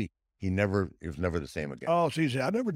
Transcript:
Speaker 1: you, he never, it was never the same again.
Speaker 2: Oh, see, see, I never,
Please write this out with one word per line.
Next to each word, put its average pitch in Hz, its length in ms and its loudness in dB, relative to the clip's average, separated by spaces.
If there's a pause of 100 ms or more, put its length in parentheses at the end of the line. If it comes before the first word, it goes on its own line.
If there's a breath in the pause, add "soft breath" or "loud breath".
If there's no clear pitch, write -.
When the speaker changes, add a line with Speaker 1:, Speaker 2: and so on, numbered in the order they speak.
Speaker 1:
you, 101 80 -2 (300)
he 95 120 -2
never, 98 500 2
it 80 80 -8
was 71 100 -6
never 85 220 0
the 69 80 -6
same 73 240 -4
again. - 180 -8
Speaker 2:
Oh, 170 200 2
see, 156 180 2
see, 131 120 -2
I 131 100 -2
never, 226 260 0